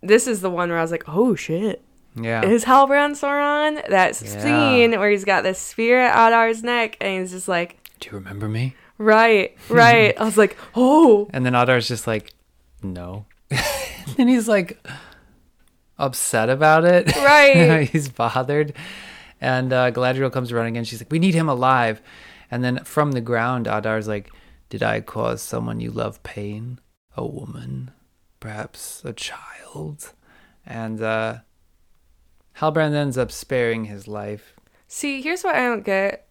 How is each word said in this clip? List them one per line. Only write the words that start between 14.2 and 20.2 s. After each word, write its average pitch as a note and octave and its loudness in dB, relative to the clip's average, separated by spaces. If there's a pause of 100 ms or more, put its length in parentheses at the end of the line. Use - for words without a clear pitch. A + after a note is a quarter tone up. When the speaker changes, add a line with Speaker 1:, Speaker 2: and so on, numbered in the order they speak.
Speaker 2:
he's, A#3 2
like, G3 0 (1160)
upset B2 -2
about D#3 4
it. F3 4
<laughs> C#4+ -2
Speaker 1:
Right. G#3+ 6
Speaker 2:
He's D3 -2
bothered. C3 -2 (680)
And, B2+ 0
uh, B2+ 2
Galadriel B2+ -2